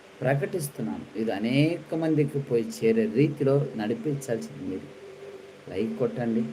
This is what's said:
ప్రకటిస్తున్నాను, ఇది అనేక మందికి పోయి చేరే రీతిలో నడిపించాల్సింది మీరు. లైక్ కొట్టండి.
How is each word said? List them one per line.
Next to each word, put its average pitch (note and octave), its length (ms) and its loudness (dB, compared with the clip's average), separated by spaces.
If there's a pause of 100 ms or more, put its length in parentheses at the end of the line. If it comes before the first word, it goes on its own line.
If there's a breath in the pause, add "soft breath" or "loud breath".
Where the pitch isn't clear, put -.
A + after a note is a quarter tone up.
(220)
ప్రకటిస్తున్నాను, C#3+ 1000 -2
ఇది A2 120 0
అనేక C#3 640 2
మందికి D3+ 440 2
పోయి A#2+ 260 0 (200)
చేరే A2+ 200 6
రీతిలో C#3 640 4 (100)
నడిపించాల్సింది A2 920 -4
మీరు. - 340 -8 (680)
లైక్ A2 300 -4
కొట్టండి. A#2 540 0